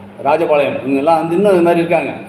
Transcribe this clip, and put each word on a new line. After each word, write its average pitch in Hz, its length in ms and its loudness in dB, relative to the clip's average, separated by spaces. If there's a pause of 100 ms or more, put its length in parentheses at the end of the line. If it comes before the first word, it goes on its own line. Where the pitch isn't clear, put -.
(240)
ராஜபாளையம் 147 600 0
இவங்கெல்லாம் 139 360 0
வந்து 165 160 -4
இன்னும் 202 160 4
இது 175 100 4
மாதிரி 170 180 2
இருக்காங்க. 160 320 -2 (160)